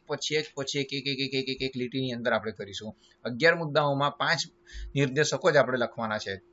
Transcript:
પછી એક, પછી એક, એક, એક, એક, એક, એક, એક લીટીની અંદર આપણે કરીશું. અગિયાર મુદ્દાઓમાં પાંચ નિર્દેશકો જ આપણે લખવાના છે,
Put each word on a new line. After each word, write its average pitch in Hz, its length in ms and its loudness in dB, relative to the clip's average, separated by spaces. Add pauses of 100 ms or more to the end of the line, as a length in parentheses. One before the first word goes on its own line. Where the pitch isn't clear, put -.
પછી 151 280 -2
એક, 151 200 0
પછી 143 240 -4
એક, 139 140 -4
એક, 135 140 -4
એક, 135 120 -2
એક, 135 140 -2
એક, 135 160 0
એક, 131 120 -6
એક 131 140 -2
લીટીની 127 360 -2
અંદર 120 220 -2
આપણે 107 180 0
કરીશું. 101 400 -12 (340)
અગિયાર 135 300 4
મુદ્દાઓમાં 143 600 2
પાંચ 156 240 0 (540)
નિર્દેશકો 143 560 2
જ 147 60 6
આપણે 127 200 6
લખવાના 110 400 -2
છે, 101 160 -6 (200)